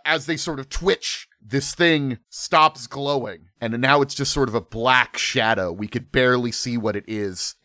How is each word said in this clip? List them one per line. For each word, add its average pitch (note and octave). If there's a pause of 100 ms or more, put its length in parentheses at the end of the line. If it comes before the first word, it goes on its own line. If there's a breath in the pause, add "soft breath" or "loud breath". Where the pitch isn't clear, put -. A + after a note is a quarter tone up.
as D3+
they D#3+
sort D3+
of C3+
twitch, - (140)
this C3+
thing D3 (100)
stops D#3
glowing, A#2+ (120)
and A#2
now C#3
it's C#3
just C#3
sort C3+
of A2
a A2+
black B2
shadow. A2
We G#2
could -
barely B2
see A#2+
what G#2+
it G2+
is, G#2 (100)